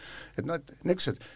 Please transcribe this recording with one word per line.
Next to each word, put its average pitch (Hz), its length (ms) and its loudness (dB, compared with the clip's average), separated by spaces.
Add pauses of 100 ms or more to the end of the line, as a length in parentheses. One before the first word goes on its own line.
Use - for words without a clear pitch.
(340)
Et 110 160 0
noh, 165 80 2
et - 240 -10
niisugused 165 400 4 (140)